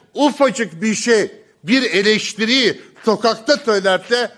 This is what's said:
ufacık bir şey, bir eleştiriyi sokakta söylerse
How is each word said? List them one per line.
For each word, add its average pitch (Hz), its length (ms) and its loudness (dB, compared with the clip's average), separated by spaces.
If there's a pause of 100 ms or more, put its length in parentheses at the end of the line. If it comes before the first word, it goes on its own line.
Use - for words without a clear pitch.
(140)
ufacık 233 680 0
bir 220 120 -2
şey, 214 380 0 (320)
bir 247 180 2
eleştiriyi 214 1000 0 (240)
sokakta 226 520 0
söylerse 208 800 -2